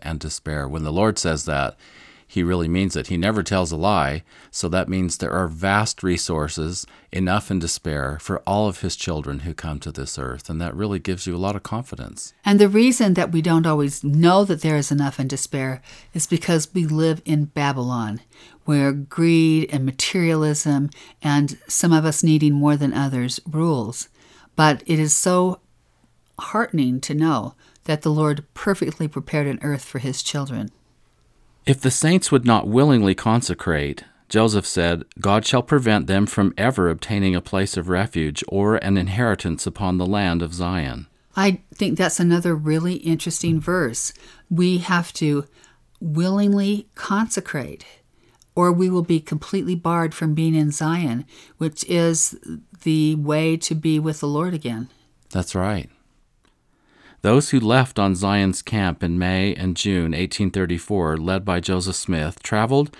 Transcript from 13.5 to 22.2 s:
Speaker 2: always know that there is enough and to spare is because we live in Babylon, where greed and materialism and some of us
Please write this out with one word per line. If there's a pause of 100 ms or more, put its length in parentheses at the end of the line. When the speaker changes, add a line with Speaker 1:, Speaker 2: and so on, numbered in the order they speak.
Speaker 2:
always
know
that
there
is
enough
and
to
spare (320)
is
because
we
live
in
Babylon, (440)
where
greed
and
materialism (320)
and
some
of
us